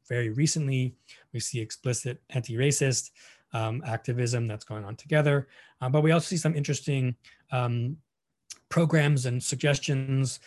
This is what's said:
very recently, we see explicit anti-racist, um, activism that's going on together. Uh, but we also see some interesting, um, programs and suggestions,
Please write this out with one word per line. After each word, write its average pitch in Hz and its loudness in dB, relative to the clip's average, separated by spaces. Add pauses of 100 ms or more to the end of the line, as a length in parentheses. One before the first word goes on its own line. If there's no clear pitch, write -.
very 120 -2 (140)
recently, 135 0 (380)
we 117 -6
see 117 -6
explicit 123 -4 (220)
anti-racist, 127 0 (420)
um, 113 -2 (100)
activism 117 -2
that's 107 -8
going 107 -8
on 110 -10
together. 143 2 (340)
Uh, 127 -2
but 151 4
we 160 6
also 165 4
see 175 0
some 160 2
interesting, 135 -2 (360)
um, 123 -2 (720)
programs 151 4
and 123 -2
suggestions, 135 0